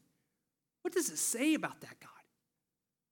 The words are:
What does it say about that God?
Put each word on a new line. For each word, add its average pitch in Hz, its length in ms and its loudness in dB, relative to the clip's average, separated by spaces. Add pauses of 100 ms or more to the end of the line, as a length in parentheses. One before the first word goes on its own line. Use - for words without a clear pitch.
(840)
What - 120 -6
does 359 160 2
it - 80 -8
say 294 360 2
about - 260 -2
that - 180 -16
God? - 120 -20 (1000)